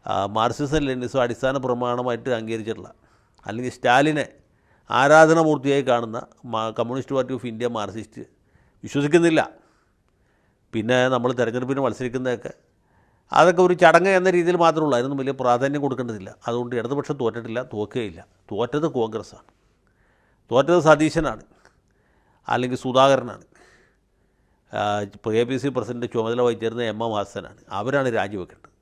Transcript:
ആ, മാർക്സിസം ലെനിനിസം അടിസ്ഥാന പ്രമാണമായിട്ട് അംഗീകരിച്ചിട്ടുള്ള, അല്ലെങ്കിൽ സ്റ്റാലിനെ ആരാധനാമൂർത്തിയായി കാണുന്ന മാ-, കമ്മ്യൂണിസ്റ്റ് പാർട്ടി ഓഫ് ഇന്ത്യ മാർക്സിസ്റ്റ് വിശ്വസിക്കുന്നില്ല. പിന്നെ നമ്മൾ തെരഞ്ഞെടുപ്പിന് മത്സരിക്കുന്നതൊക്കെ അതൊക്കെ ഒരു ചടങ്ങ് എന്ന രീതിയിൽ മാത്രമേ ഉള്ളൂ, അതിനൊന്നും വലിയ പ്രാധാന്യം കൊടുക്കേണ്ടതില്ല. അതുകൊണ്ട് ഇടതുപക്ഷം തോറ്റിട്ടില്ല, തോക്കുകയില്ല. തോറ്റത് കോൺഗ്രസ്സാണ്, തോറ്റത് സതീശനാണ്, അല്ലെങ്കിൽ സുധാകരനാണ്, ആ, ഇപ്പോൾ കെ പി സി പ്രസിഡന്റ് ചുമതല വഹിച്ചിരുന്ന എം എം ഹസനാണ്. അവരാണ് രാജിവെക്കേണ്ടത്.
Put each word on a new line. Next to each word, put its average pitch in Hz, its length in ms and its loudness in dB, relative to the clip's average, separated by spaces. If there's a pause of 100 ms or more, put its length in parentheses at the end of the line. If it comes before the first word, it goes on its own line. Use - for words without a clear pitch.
(100)
ആ, 101 40 -2 (220)
മാർക്സിസം 139 520 0
ലെനിനിസം 127 360 -2
അടിസ്ഥാന 131 320 -2 (100)
പ്രമാണമായിട്ട് 123 640 -4 (100)
അംഗീകരിച്ചിട്ടുള്ള, 110 500 -8 (560)
അല്ലെങ്കിൽ 117 320 -8
സ്റ്റാലിനെ 139 480 2 (760)
ആരാധനാമൂർത്തിയായി 151 880 6
കാണുന്ന 117 300 0 (340)
മാ-, 113 240 -2
കമ്മ്യൂണിസ്റ്റ് 127 400 -4
പാർട്ടി 127 220 -2
ഓഫ് 117 140 -10
ഇന്ത്യ 117 160 -6 (100)
മാർക്സിസ്റ്റ് 104 440 -10 (600)
വിശ്വസിക്കുന്നില്ല. 151 560 2 (1300)
പിന്നെ 117 220 0 (160)
നമ്മൾ 123 260 0
തെരഞ്ഞെടുപ്പിന് 127 460 -2
മത്സരിക്കുന്നതൊക്കെ 127 680 -6 (840)
അതൊക്കെ 175 260 6
ഒരു 180 160 4
ചടങ്ങ് 170 380 6
എന്ന 180 160 2
രീതിയിൽ 175 280 2
മാത്രമേ 160 220 4
ഉള്ളൂ, 143 120 2
അതിനൊന്നും 135 260 -2
വലിയ 135 180 -2
പ്രാധാന്യം 135 440 0
കൊടുക്കേണ്ടതില്ല. 117 460 -6 (180)
അതുകൊണ്ട് 120 320 -6
ഇടതുപക്ഷം 139 420 -4
തോറ്റിട്ടില്ല, 113 380 -4 (120)
തോക്കുകയില്ല. 104 480 -8 (300)
തോറ്റത് 120 440 -2
കോൺഗ്രസ്സാണ്, 110 540 -6 (1000)
തോറ്റത് 143 360 4
സതീശനാണ്, 151 580 2 (1080)
അല്ലെങ്കിൽ 123 320 -2
സുധാകരനാണ്, 127 600 2 (1300)
ആ, 107 80 -6 (360)
ഇപ്പോൾ - 200 -6
കെ 120 140 4
പി 131 140 -2
സി 143 120 -2
പ്രസിഡന്റ് 120 380 -6
ചുമതല 117 320 -2
വഹിച്ചിരുന്ന 113 360 -2 (100)
എം 104 60 -8 (100)
എം 110 100 -4
ഹസനാണ്. - 420 -10 (200)
അവരാണ് 131 280 -2 (100)
രാജിവെക്കേണ്ടത്. 98 640 -8